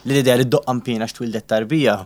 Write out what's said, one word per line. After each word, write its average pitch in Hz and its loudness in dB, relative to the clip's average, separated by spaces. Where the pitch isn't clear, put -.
L-idea 127 4
li 127 4
ddoqqa 127 0
mpina 113 -4
x'twildet 110 -8
tarbija, 110 0